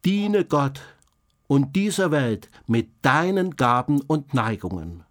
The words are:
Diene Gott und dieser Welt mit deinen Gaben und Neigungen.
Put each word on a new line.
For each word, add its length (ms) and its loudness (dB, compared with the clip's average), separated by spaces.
Diene 400 2
Gott 380 -2
und 280 2
dieser 360 0
Welt 400 -2
mit 240 0
deinen 560 0
Gaben 460 2
und 320 -4
Neigungen. 760 -4